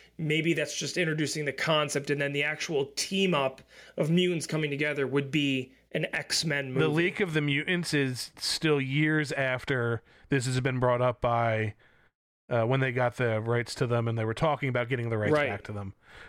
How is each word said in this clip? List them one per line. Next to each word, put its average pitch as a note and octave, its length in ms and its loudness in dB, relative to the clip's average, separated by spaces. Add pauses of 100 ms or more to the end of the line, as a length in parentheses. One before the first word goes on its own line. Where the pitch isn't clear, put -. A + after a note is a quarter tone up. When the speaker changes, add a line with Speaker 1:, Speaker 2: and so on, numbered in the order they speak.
(180)
Speaker 1:
maybe D#3 360 0
that's D3 240 -2
just D3 200 -6
introducing D#3 480 -2
the C#3 80 -2
concept, D3 560 0
and C#3+ 100 0
then C#3+ 140 -2
the C#3+ 100 0
actual D3 520 -2
team F#3+ 380 0
up C3+ 280 0 (360)
of D3+ 120 2
mutants F3 380 2
coming D#3 220 -2
together C#3+ 380 0
would C3+ 240 0
be C#3 400 0 (220)
an D#3 180 -2
X-Men C#3+ 640 -2
movie. C3+ 80 2
Speaker 2:
The D#3+ 80 4
leak E3+ 320 0
of F3 120 0
the D#3 80 2
mutants D#3 520 0
is C3 440 -2
still D3+ 440 0
years D3+ 500 0
after B2+ 680 -2 (280)
this C3 160 2
has B2+ 140 0
been C3 200 0
brought B2 220 4
up B2 200 2
by, A#2 540 2 (720)
uh, A#2 140 2
when C3 180 2
they C3 100 2
got B2 240 0
the A2+ 240 0
rights A#2 360 -2
to C3 120 0
them A#2 220 2
and A2+ 80 -2
they A2 80 -2
were A2 80 -2
talking D3 340 0
about B2 220 0
getting A#2+ 200 -2
the A2+ 80 0
rights G#2+ 140 2
Speaker 1:
Right. D3 180 2
Speaker 2:
back G2+ 140 -8
to - 80 -12
them. G2+ 220 -8 (360)